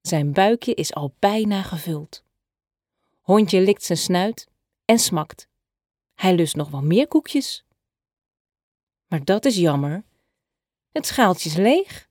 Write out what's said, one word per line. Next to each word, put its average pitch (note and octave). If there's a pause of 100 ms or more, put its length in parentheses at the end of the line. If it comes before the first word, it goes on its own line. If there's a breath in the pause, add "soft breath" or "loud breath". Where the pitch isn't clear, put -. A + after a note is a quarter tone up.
Zijn D3
buikje A3
is -
al D3
bijna G#3
gevuld. D#3 (960)
Hondje F#3+
likt G3
zijn E3+
snuit F#3+ (360)
en A3+
smakt. - (680)
Hij F#3
lust E3
nog D3
wel C#3
meer F#3+
koekjes. - (1400)
Maar D3+
dat G3+
is B3+
jammer. D#3 (880)
Het D#4
schaaltje F#3
is D#3
leeg. C4